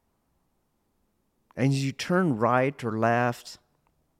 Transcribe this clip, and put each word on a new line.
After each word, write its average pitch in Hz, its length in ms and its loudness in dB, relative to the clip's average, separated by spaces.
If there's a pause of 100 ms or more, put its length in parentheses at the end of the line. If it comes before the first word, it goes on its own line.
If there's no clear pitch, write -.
(1600)
And 135 160 0
as 135 120 0
you 135 100 -4
turn 180 440 0
right 127 460 0
or 110 160 -4
left 117 580 0 (640)